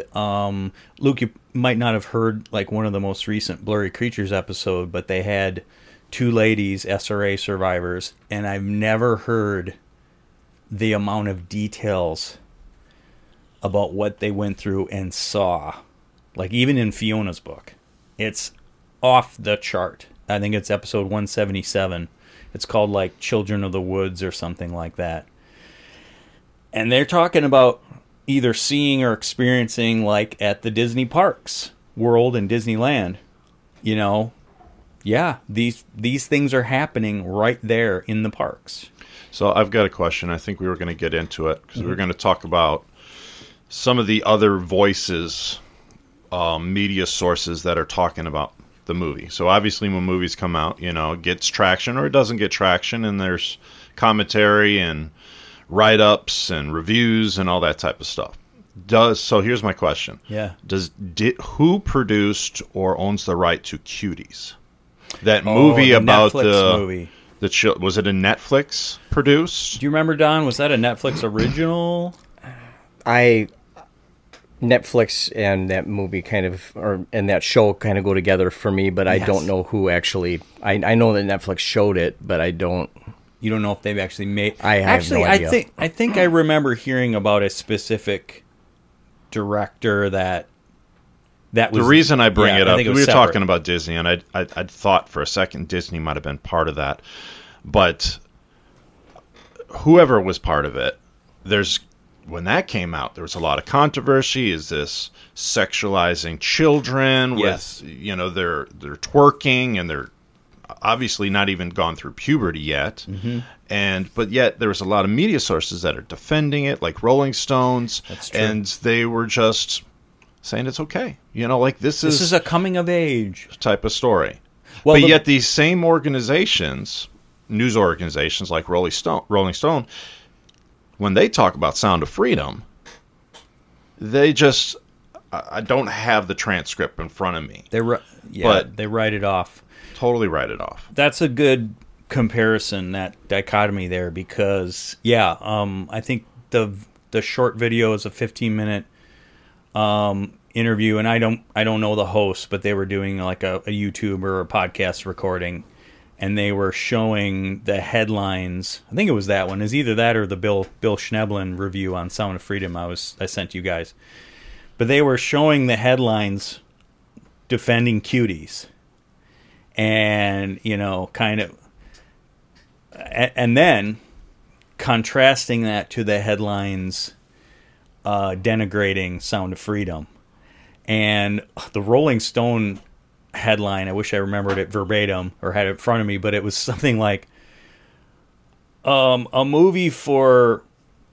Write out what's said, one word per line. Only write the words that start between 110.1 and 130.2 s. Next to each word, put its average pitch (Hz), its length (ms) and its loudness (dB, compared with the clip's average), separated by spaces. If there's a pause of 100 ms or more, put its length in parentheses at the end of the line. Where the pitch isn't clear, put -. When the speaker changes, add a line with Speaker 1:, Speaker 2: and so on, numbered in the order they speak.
Speaker 2:
obviously 110 480 -2
not 101 200 2
even 90 200 -4
gone 85 260 -2
through 69 180 -14
puberty 101 460 -2
yet. 76 500 -4
Speaker 1:
Mm-hmm. 113 300 -6 (300)
Speaker 2:
And, 95 440 -2
but 107 180 -2
yet 123 280 2
there 110 100 0
was 98 120 -4
a 98 40 -6
lot 98 200 2
of 101 60 0
media 156 280 2
sources 85 420 -4
that 82 160 -2
are - 40 -14
defending 147 640 -2
it, 139 160 -4
like 120 220 -6
Rolling 135 300 4
Stones. 127 720 0
Speaker 1:
That's - 220 -14
true. 113 100 -4
Speaker 2:
And 107 260 0
they 117 400 0
were 113 200 -2
just 110 580 0 (580)
saying 120 260 -6
it's 127 120 -8
okay. 160 380 -6 (140)
You 120 160 -4
know, 127 120 2
like, 131 200 0
this 151 220 -2
Speaker 1:
This 156 140 2
Speaker 2:
is 185 60 2
Speaker 1:
is 175 120 0
a 170 60 4
coming 180 380 0
of 170 120 -2
age 127 600 -2 (100)
Speaker 2:
type 101 260 0
of 104 60 0
story. 90 480 0 (440)
Speaker 1:
Well, 151 120 8
Speaker 2:
But 143 60 10
Speaker 1:
the 156 60 8
Speaker 2:
yet 156 180 6
these 139 220 4
same 170 360 2
organizations, 135 1200 0 (420)
news 110 260 0
organizations 82 760 0
like 80 180 -4
Rolling 90 220 0
Stone, - 380 -4
Rolling 95 240 2
Stone, 147 340 -2 (1080)